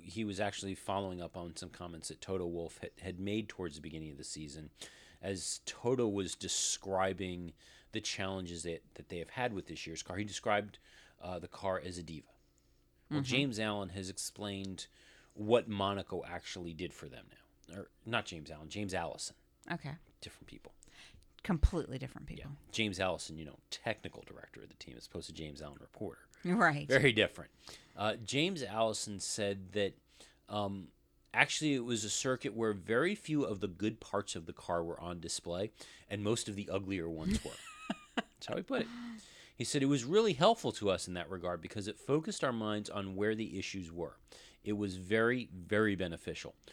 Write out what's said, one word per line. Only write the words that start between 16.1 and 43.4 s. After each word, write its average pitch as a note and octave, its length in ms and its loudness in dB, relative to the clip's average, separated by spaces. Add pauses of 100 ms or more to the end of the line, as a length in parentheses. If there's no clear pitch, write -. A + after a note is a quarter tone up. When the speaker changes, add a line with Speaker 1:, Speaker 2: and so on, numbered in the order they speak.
Speaker 1:
actually F2 460 -6
did E2 180 -4
for - 140 -14
them B1+ 240 -14
now. - 480 -16
Or G2 100 -10 (160)
not A2+ 220 0
James D#2 240 -10
Allen, D#2 180 -12
James G2 240 -4
Allison. - 440 -4 (360)
Speaker 2:
Okay. D3 200 -6 (280)
Speaker 1:
Different - 260 -16
people. - 260 -18 (720)
Speaker 2:
Completely D3+ 540 4
different C3 300 -8
people. - 240 -10
Speaker 1:
Yeah. - 220 -14
James G#2 280 2
Allison, E2 380 0
you D#2+ 80 -8
know, C#2 120 -14 (120)
technical - 560 -4
director - 360 -16
of - 60 -16
the - 60 -20
team, - 240 -14
as - 80 -14
opposed - 220 -8
to E2 40 -12
James D2+ 300 -8
Allen, D2 180 -12
reporter. - 400 -10 (240)
Speaker 2:
Right. E3 420 6
Speaker 1:
Very C3+ 260 10
different. G2 380 4 (460)
Uh, G#2+ 260 2
James D3 400 2
Allison G#2+ 580 2
said G2 520 -2
that, G2+ 220 2 (540)
um, G2 400 -2 (440)
actually, C#3+ 420 4
it B2 100 0
was A#2 200 0
a G#2 60 -2
circuit B2+ 440 0
where A2+ 180 2
very A2+ 420 2
few D3+ 300 2
of G2+ 160 -2
the G2+ 80 0
good G#2 320 0
parts - 360 -2
of E2 100 -6
the - 60 -8
car E2+ 320 0
were E2+ 160 -4
on F2 200 -6
display, F2 500 -4 (400)
and G#2 120 -2
most A2 260 2
of G2+ 80 -4
the G2 140 -4
uglier F#2+ 380 0
ones E2 360 2
were. - 60 -6 (380)
Speaker 2:
<laughs> - 280 -6
Speaker 1:
That's - 300 -6
how - 100 -2
he G3 60 -2
put B3+ 200 0
it. A#3 60 -2 (680)
He B2 80 -2
said, C#3 180 2
"It C3+ 40 6
was C#3 180 4
really G3 300 6
helpful E3 380 6
to G2+ 180 4
us F2+ 180 2
in F2+ 60 -4
that E2+ 160 -4
regard F2+ 300 -2
because F#2 280 -6
it - 100 -8
focused D#3 460 0
our C3 80 2
minds G#2+ 360 0
on F#2+ 280 -4
where G#2+ 180 4
the G2+ 240 -2